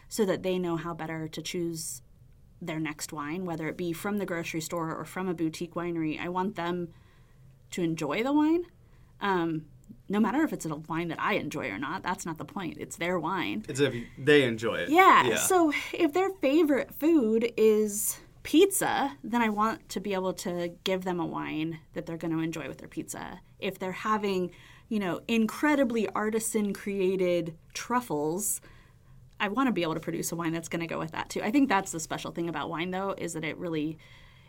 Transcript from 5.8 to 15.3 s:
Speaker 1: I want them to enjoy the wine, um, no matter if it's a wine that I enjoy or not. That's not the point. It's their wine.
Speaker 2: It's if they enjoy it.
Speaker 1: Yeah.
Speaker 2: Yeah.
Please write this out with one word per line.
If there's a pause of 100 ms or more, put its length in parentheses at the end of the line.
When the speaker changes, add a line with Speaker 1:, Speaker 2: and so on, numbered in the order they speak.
Speaker 1:
I
want
them (840)
to
enjoy
the
wine, (560)
um, (440)
no
matter
if
it's
a
wine
that
I
enjoy
or
not.
That's
not
the
point.
It's
their
wine.
Speaker 2:
It's
if (240)
they
enjoy
it.
Speaker 1:
Yeah.
Speaker 2:
Yeah.